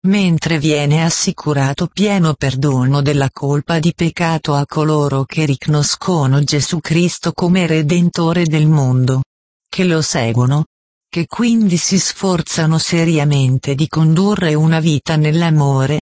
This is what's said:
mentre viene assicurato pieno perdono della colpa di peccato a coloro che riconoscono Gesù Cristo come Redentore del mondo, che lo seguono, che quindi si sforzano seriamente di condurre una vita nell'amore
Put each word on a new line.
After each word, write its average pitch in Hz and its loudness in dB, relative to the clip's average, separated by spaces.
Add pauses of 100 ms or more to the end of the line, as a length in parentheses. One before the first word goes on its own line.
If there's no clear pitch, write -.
mentre 175 2
viene 151 0
assicurato 147 -2
pieno 185 0
perdono 135 0
della 139 0
colpa 143 -4
di 165 0
peccato 165 -2
a 143 0
coloro 147 0
che 160 -4
riconoscono 147 0
Gesù 147 -2
Cristo 170 -2
come 180 0
Redentore 165 0
del 151 2
mondo, 131 2 (460)
che - -2
lo 160 2
seguono, 123 0 (440)
che - -4
quindi 226 0
si - 0
sforzano 165 -2
seriamente 143 0
di 135 0
condurre 170 0
una 160 2
vita 156 -2
nell'amore 151 0 (120)